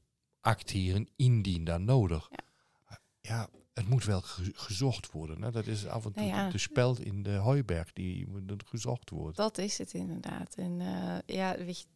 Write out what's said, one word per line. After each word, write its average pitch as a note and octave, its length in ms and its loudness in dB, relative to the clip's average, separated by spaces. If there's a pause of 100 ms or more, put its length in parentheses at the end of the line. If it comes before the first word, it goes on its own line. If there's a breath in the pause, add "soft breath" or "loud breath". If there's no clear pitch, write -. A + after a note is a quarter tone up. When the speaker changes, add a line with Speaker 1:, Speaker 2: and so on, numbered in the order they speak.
(420)
Speaker 1:
acteren, G2 720 2
indien G2 480 6
dan E2+ 200 0
nodig. G2 480 4
Speaker 2:
Ja. - 60 -10 (840 loud breath)
Speaker 1:
Ja, A2 280 -4 (240)
het F#2+ 160 -2
moet B2 160 6
wel G2 160 4
ge-, F2+ 340 -6
gezocht - 560 -2
worden, D#2+ 300 -8
hè. A#2 100 -4
Dat A2+ 160 -2
is G#2 200 -4
af A2 180 -6
en G#2 80 -6
toe G#3 100 -2
Speaker 2:
Nou G2 120 0
ja. G2+ 100 0
Speaker 1:
de, F#2 60 -2
de G2+ 60 -2
speld B2 420 4
in G2+ 240 -4
de G2+ 120 0
hooiberg G2+ 580 2
die F#2 340 -4
moet G2 380 -8
gezocht A#2+ 440 -6
wordt. D#2 280 -6
Speaker 2:
Dat G#3+ 200 0
is G3 200 -2
het - 160 -8
inderdaad. F#3 640 -6
En, F3 260 -4
eh, F3+ 540 -4
ja, F#3+ 220 -2
weet F3+ 220 -8
je, - 60 -14 (100)